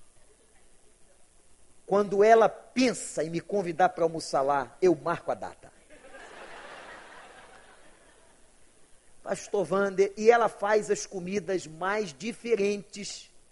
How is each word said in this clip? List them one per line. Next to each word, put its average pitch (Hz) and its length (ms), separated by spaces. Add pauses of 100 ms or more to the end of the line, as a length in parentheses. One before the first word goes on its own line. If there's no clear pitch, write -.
(1800)
Quando 202 400
ela 220 240
pensa - 760
em 160 80
me 170 100
convidar 175 500
pra 170 140
almoçar 160 380
lá, 139 400
eu 180 140
marco 151 340
a 123 40
data. 98 380 (3500)
Pastor 190 500
Wander, 196 440
e 214 140
ela 233 180
faz 208 420
as - 160
comidas 180 600
mais 180 460
diferentes 202 1160 (220)